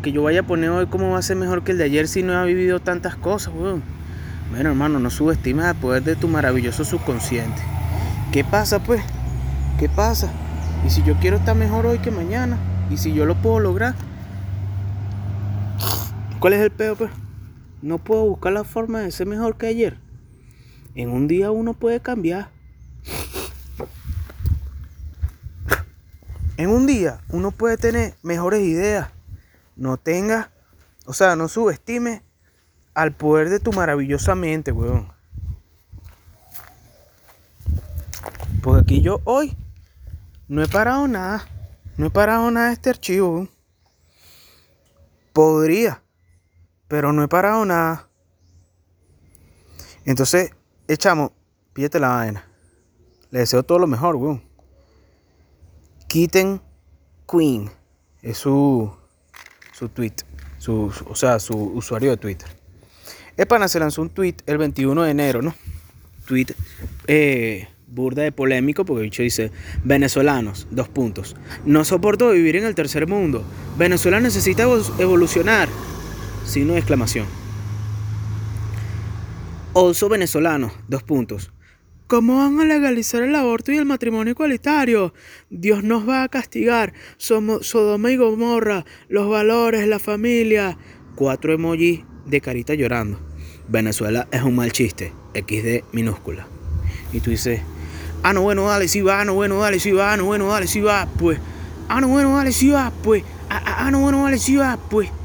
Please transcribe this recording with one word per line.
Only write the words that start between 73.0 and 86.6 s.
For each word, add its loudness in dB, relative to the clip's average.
mundo. 0
Venezuela 4
necesita 2
evo-, 2
evolucionar". 4
Signo 0
de 2
exclamación. 0
Also 6
venezolano, 0
dos -4
puntos. -4
¿Cómo 4
van 4
a 6
legalizar 2
el 2
aborto 0
y 2
el 2
matrimonio 0
igualitario? 2
Dios 0
nos 2
va 2
a -2
castigar. 0